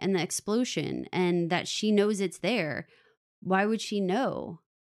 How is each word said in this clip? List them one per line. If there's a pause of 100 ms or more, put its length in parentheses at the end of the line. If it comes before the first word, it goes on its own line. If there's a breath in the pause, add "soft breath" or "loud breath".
and
the
explosion
and
that
she
knows
it's
there. (520 soft breath)
Why
would
she
know? (360)